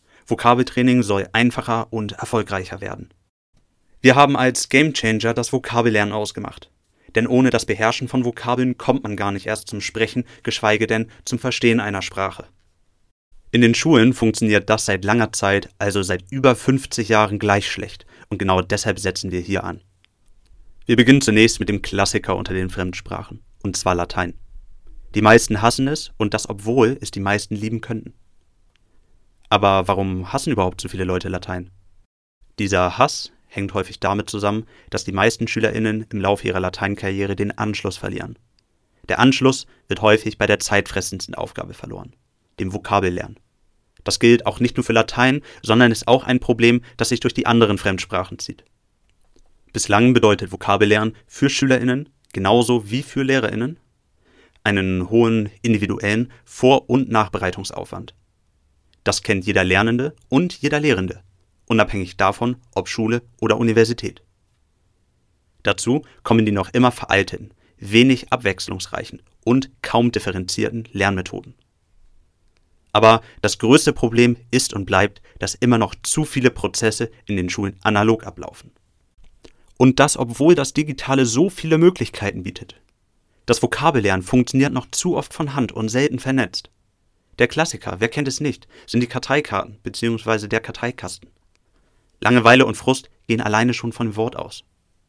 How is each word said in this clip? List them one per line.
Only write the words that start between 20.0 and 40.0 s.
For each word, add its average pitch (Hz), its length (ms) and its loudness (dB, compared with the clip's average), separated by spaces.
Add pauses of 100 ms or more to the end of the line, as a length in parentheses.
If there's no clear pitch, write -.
Wir 120 120 2
beginnen 127 240 8
zunächst 110 400 4
mit 101 80 -4
dem 101 120 -2
Klassiker 98 540 -2
unter 95 180 -4
den 92 160 -2
Fremdsprachen, - 720 -8 (220)
und 98 140 -4
zwar 92 180 0
Latein. 87 380 -4 (800)
Die 104 60 0
meisten 107 400 6
hassen 120 260 2
es, 151 300 -6
und 104 160 -2
das, - 160 -4
obwohl 113 520 0
es - 100 -10
die 101 100 -8
meisten 101 340 -2
lieben 110 260 -6
könnten. - 320 -10 (1400)
Aber 98 380 2
warum 95 460 -2
hassen 139 180 -4
überhaupt 95 300 -2
so - 80 -10
viele 92 160 -6
Leute 92 240 -4
Latein? 90 420 -10 (880)
Dieser 92 380 0
Hass - 340 0 (180)
hängt 98 240 -8
häufig 101 280 -8
damit 101 280 -4
zusammen, 104 360 -4 (240)
dass - 160 -6
die 95 80 -8
meisten 110 340 -2
SchülerInnen 110 640 -4
im 104 100 -8
Laufe 98 260 -2
ihrer 95 140 -2
Lateinkarriere 98 800 -4
den 101 200 -6
Anschluss 104 380 -6
verlieren. 101 420 -10 (680)
Der - 120 -2
Anschluss 131 480 2 (200)
wird - 140 -6